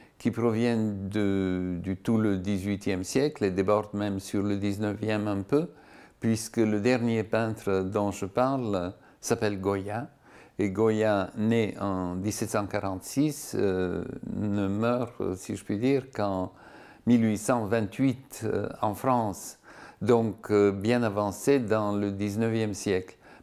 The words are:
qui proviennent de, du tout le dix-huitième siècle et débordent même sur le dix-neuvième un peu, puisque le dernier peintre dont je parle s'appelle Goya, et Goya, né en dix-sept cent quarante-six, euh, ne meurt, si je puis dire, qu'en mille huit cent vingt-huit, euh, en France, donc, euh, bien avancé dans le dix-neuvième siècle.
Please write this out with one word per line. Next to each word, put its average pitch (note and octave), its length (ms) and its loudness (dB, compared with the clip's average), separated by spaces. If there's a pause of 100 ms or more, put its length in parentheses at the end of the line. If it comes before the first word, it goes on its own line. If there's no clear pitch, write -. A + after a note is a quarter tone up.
(200)
qui B2 100 0
proviennent A2 800 0
de, F#2+ 720 0
du F#2 140 -4
tout A2+ 220 0
le G#2 200 2
dix-huitième G2 680 -2
siècle C#3 400 0
et F#2+ 60 2
débordent G2+ 420 2
même G2+ 260 -2
sur G2+ 240 -2
le G2+ 140 0
dix-neuvième G#2 680 -2
un G2 140 -2
peu, D3+ 280 0 (500)
puisque A2+ 380 -2
le G#2+ 220 2
dernier A#2 440 2
peintre A2 600 0
dont G#2 260 0
je G2 160 -6
parle A2 680 -2 (280)
s'appelle G#2 400 0
Goya, G2+ 480 -2 (480)
et G#2 140 0
Goya, G#2+ 680 2
né A2 420 2
en F#2 360 -2
dix-sept G#2 340 -4
cent G#2 160 0
quarante-six, G2+ 880 -4
euh, F#2 480 0 (320)
ne G2+ 320 -2
meurt, G#2+ 680 -2
si G2+ 200 -8
je - 80 -12
puis G#2 140 -4
dire, C3+ 320 0
qu'en F#2+ 420 -2 (540)
mille A#2 180 6
huit G#2+ 140 2
cent A#2 280 0
vingt-huit, A#2 800 -2
euh, G#2 220 0 (140)
en G#2+ 140 0
France, A#2 640 -2 (420)
donc, A2+ 480 2
euh, G2+ 220 6
bien A2 320 2
avancé G#2 560 2
dans G#2+ 360 0
le G2+ 160 0
dix-neuvième G#2 640 0
siècle. F#2+ 420 -2 (280)